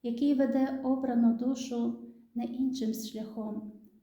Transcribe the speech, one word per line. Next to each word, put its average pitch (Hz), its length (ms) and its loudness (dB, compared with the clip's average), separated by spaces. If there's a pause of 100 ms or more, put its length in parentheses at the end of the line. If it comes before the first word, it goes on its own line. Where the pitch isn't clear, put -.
який 269 300 2
веде 269 500 2
обрану 240 540 4
душу 240 640 -2 (360)
не 233 100 -2
іншим 240 480 -2
шляхом 214 760 -8 (320)